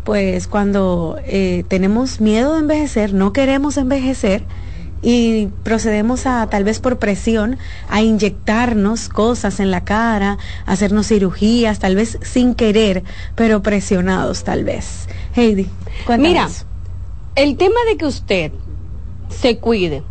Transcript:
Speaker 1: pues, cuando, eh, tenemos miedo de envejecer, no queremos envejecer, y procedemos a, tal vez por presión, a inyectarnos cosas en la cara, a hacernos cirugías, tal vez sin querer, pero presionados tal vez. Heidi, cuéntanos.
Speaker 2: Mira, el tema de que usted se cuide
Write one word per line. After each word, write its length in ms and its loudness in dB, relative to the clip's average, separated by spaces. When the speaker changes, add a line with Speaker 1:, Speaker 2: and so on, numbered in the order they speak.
Speaker 1:
pues, 440 0
cuando, 760 0
eh, 420 0
tenemos 540 0
miedo 320 4
de 60 2
envejecer, 560 0
no 180 2
queremos 440 2
envejecer, 680 0
y 460 2
procedemos 640 0
a, 200 0
tal 160 0
vez 160 0
por 200 0
presión, 580 0
a 140 2
inyectarnos 1040 2
cosas 500 0
en 120 2
la 120 -2
cara, 540 0
a 60 0
hacernos 340 2
cirugías, 720 2
tal 160 2
vez 260 -2
sin 320 2
querer, 500 2
pero 300 2
presionados 800 0
tal 200 -2
vez. 440 -6
Heidi, 320 4
cuéntanos. 260 4
Speaker 2:
Mira, 160 2
el 220 2
tema 220 4
de 80 0
que 80 -4
usted 460 -2
se 280 0
cuide 540 -2